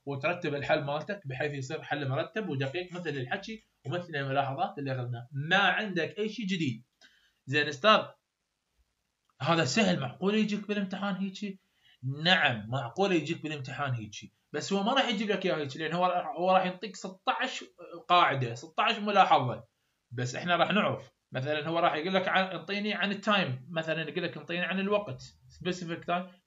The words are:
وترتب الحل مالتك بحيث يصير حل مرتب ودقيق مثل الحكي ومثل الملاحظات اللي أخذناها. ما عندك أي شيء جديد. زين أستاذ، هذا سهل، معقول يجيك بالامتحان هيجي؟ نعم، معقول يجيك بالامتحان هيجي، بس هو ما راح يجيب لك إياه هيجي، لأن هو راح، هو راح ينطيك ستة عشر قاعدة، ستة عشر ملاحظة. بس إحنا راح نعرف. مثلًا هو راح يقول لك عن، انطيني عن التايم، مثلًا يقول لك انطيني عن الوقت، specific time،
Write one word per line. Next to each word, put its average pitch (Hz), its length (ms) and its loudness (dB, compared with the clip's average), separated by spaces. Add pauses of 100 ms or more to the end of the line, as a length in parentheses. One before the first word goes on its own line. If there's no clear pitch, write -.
وترتب 143 500 -2
الحل 143 280 2
مالتك 151 440 -4
بحيث 143 260 -2
يصير 143 280 -6
حل 147 260 -4
مرتب 165 420 -4
ودقيق 147 440 -4
مثل 175 160 -6
الحكي 196 540 -6 (220)
ومثل 165 300 -6
الملاحظات 139 600 -2
اللي 139 140 -4
أخذناها. 120 400 -6
ما 151 260 0
عندك 180 600 0
أي 214 100 -2
شيء 214 160 -8
جديد. 170 380 -2 (640)
زين 147 220 0
أستاذ، 151 380 6 (1400)
هذا 165 240 4
سهل، 180 340 2
معقول 185 360 -2
يجيك 208 320 0
بالامتحان 196 480 -4
هيجي؟ 190 460 -6 (420)
نعم، 139 640 2
معقول 135 420 0
يجيك 160 320 0
بالامتحان 135 500 -4
هيجي، 104 400 -10 (180)
بس 151 220 -2
هو 196 100 2
ما 233 100 2
راح 190 160 4
يجيب 208 200 -2
لك 185 160 0
إياه 170 100 2
هيجي، 151 240 -6
لأن 160 140 -2
هو 180 120 2
راح، 180 220 0
هو 180 240 0
راح 185 140 6
ينطيك 185 300 -6
ستة - 360 -4 (100)
عشر - 240 -6 (440)
قاعدة، 135 460 6
ستة 165 280 -2
عشر 214 160 2
ملاحظة. 175 640 6 (480)
بس 123 240 -4
إحنا 175 200 2
راح 165 160 4
نعرف. 175 400 0 (200)
مثلًا 147 360 -2
هو 165 120 2
راح 170 160 4
يقول 165 180 -2
لك 185 140 2
عن، 180 160 4
انطيني 196 500 -4
عن 196 180 0
التايم، 190 580 0
مثلًا 160 400 -2
يقول 156 140 -2
لك 165 140 -4
انطيني 170 280 -6
عن 185 140 -2
الوقت، 202 420 0 (280)
specific 170 580 -6
time، 180 180 0 (220)